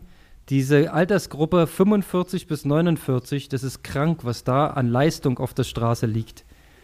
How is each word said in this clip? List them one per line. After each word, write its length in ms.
Diese 420
Altersgruppe 760
fünfundvierzig 800
bis 180
neunundvierzig, 840
das 140
ist 200
krank, 400
was 200
da 240
an 200
Leistung 500
auf 160
der 100
Straße 440
liegt. 380